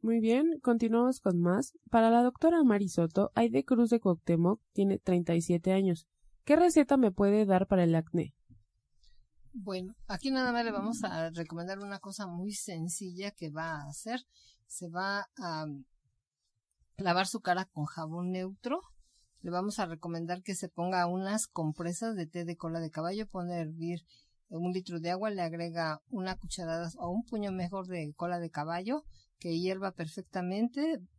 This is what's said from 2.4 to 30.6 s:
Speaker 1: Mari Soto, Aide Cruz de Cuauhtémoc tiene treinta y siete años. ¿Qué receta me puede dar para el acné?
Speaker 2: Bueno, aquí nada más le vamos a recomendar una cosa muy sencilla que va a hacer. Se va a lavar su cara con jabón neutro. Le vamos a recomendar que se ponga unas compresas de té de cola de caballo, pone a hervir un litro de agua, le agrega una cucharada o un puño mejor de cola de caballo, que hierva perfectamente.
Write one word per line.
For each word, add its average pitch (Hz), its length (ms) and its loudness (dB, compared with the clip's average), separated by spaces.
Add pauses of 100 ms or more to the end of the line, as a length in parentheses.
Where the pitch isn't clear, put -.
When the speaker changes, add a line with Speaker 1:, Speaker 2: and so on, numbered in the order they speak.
Speaker 1:
Mari 208 240 6
Soto, 170 460 2
Aide 233 280 2
Cruz 240 280 4
de 233 100 4
Cuauhtémoc 170 640 2 (100)
tiene 196 260 2
treinta 175 360 2
y 170 80 2
siete 175 320 2
años. 190 340 2 (380)
¿Qué 294 100 6
receta 320 400 6
me 233 160 6
puede 202 320 4
dar 190 220 4
para 185 180 6
el 165 100 6
acné? 160 380 0 (1200)
Speaker 2:
Bueno, 190 400 -8 (160)
aquí 220 220 -4
nada 262 200 2
más 233 140 0
le 226 80 -2
vamos 208 320 -2
a 165 240 -2
recomendar 170 500 -6
una 202 200 -10
cosa 196 280 -10
muy 180 260 -6
sencilla 185 800 -8
que 165 180 -10
va 156 320 -8
a 143 60 -14
hacer. 220 320 -8 (460)
Se - 220 -12
va 190 380 -4 (100)
a 165 300 -6 (1300)
lavar 190 300 0
su - 160 -8
cara 185 240 -2
con 147 180 -6
jabón 170 460 -6
neutro. 196 500 -6 (640)
Le 180 80 -8
vamos 190 280 -4
a 208 60 -2
recomendar 170 580 -8
que 196 120 -8
se 180 160 -8
ponga 180 360 -2
unas 190 420 -2
compresas 170 680 -6
de 170 100 -6
té 170 200 -8
de 170 100 -8
cola 165 240 -6
de 160 100 -6
caballo, 196 380 -6
pone 175 240 -6
a 175 80 -4
hervir 165 400 -6 (480)
un 180 240 -4
litro 180 280 -6
de 170 100 -4
agua, 196 200 -2
le 196 120 -4
agrega 165 680 -4
una 185 280 -4
cucharada 165 520 -6 (100)
o 175 120 -6
un 220 140 -2
puño 208 280 -4
mejor 185 340 -4
de 165 280 -6
cola 175 240 -4
de 170 120 -6
caballo, 180 540 -4 (340)
que 165 200 -4
hierva 190 340 -2
perfectamente. 202 1080 -4 (180)